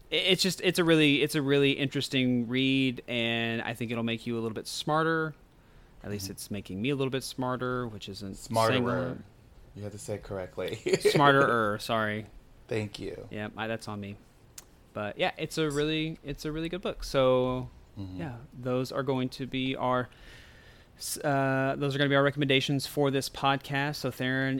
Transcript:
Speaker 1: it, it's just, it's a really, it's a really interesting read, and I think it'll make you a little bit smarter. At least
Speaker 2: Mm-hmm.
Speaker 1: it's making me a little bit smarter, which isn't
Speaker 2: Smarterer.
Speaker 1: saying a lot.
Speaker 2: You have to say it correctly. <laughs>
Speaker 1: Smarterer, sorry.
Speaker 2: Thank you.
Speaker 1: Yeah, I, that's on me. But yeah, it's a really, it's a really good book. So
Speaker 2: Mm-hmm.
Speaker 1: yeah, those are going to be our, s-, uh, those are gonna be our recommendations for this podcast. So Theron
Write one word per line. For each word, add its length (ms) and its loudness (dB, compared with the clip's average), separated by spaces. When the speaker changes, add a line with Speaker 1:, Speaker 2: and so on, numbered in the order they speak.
Speaker 1:
it, 60 0
it's 260 2
just, 180 0
it's 160 2
a 60 4
really, 400 6
it's 100 0
a 80 2
really 300 4
interesting 760 0
read, 600 2
and 560 0
I 100 -4
think 160 -6
it'll 140 -2
make 240 -4
you 80 -2
a 60 -2
little 120 -4
bit 140 -8
smarter. 680 0
At 80 -10
least 140 -6
Speaker 2:
Mm-hmm. 80 -8
Speaker 1:
it's 180 -14
making 280 -6
me 120 0
a 40 0
little 140 0
bit 140 -4
smarter, 640 -4
which 200 -12
isn't 280 -10
Speaker 2:
Smarterer. 320 0
Speaker 1:
saying 200 2
a 200 -2
lot. 100 -6
Speaker 2:
You 60 -12
have 120 -10
to 40 -14
say 180 -6
it 80 -10
correctly. 580 -6
<laughs> 40 -20
Speaker 1:
Smarterer, 960 6
sorry. 460 0
Speaker 2:
Thank 320 -4
you. 320 -10
Speaker 1:
Yeah, 160 -6
I, 80 -6
that's 220 -6
on 120 -8
me. 160 -10
But 240 -6
yeah, 220 0
it's 180 -6
a 140 0
really, 520 -2
it's 220 -10
a 60 -4
really 180 -6
good 120 -8
book. 220 -6
So 680 2
Speaker 2:
Mm-hmm. 200 -10
Speaker 1:
yeah, 140 -8
those 300 -2
are 120 -2
going 260 0
to 180 -8
be 300 -2
our, 320 0
s-, 200 -8
uh, 600 2
those 180 0
are 20 0
gonna 120 4
be 80 4
our 60 6
recommendations 600 2
for 240 2
this 200 0
podcast. 640 -2
So 160 -4
Theron 480 -2